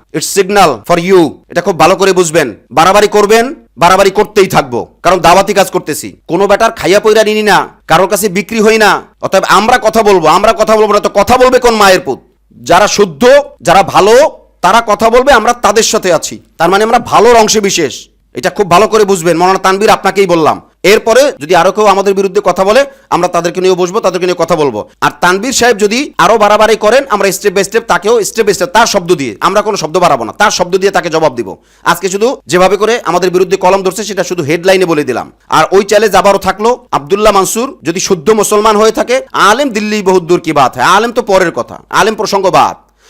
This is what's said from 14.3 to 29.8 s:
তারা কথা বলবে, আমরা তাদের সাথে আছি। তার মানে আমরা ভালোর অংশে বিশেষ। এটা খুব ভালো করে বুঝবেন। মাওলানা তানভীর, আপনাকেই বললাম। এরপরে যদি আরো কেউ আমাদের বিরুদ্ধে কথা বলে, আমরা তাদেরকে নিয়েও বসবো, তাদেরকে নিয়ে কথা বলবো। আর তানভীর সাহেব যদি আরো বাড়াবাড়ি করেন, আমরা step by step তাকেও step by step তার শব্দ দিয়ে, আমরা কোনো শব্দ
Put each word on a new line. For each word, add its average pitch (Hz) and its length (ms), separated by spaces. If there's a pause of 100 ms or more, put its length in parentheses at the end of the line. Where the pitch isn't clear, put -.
তারা 208 260
কথা 220 220
বলবে, 254 220
আমরা 240 220
তাদের 208 300
সাথে 190 300
আছি। 135 260 (180)
তার 165 120
মানে 196 140
আমরা 233 160
ভালোর 220 360
অংশে 220 260
বিশেষ। 170 460 (260)
এটা 131 160
খুব 170 220
ভালো 196 160
করে 220 160
বুঝবেন। 175 340
মাওলানা 185 220
তানভীর, 196 300
আপনাকেই 190 360
বললাম। 151 360 (220)
এরপরে 226 560
যদি 156 160
আরো 175 160
কেউ 208 140
আমাদের 196 280
বিরুদ্ধে 196 300
কথা 190 200
বলে, 220 220 (240)
আমরা 170 180
তাদেরকে 175 340
নিয়েও 185 140
বসবো, 180 240
তাদেরকে 180 260
নিয়ে 180 120
কথা 165 180
বলবো। 127 340 (120)
আর 147 100 (100)
তানভীর 196 320
সাহেব 233 240
যদি 214 400
আরো 196 200
বাড়াবাড়ি 214 380
করেন, 220 340
আমরা 202 200
step 190 260
by 190 140
step 226 100
তাকেও 220 400
step 208 240
by 196 100
step 180 120
তার 214 220
শব্দ 180 280
দিয়ে, 127 260
আমরা 190 200
কোনো 202 160
শব্দ 160 200